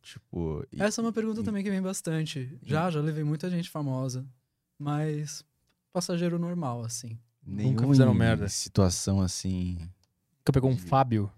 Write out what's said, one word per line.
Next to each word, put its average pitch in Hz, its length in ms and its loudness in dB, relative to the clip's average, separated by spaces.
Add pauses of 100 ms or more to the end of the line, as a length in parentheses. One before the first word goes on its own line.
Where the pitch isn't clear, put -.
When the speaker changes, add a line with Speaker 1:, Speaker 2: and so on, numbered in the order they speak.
Speaker 1:
Tipo, - 680 -8
e - 100 -6
Speaker 2:
Essa 214 200 0
é - 20 -2
uma 226 80 -2
pergunta 220 300 -4
Speaker 1:
e - 20 -4
Speaker 2:
também 202 180 -2
que 202 80 -4
vem 190 120 -2
bastante. 160 800 -4
Speaker 1:
e - 80 -18
Speaker 2:
Já, 160 200 0
já 156 120 -2
levei 156 240 -2
muita 151 240 -2
gente 175 200 -4
famosa. 131 560 -4 (540)
Mas 147 640 -4 (480)
passageiro 175 480 -2
normal, 170 460 -4
assim. 113 340 -8 (260)
Speaker 3:
Nunca 107 360 0
Speaker 1:
nenhum 135 100 4
Speaker 3:
fizeram 131 220 8
Speaker 1:
em - 40 6
Speaker 3:
merda. 113 300 4
Speaker 1:
situação 98 760 2
assim 90 520 -2 (680)
Speaker 3:
Nunca - 140 0
pegou 131 160 4
um 127 60 2
Speaker 1:
de - 80 -4
Speaker 3:
Fábio? 117 540 2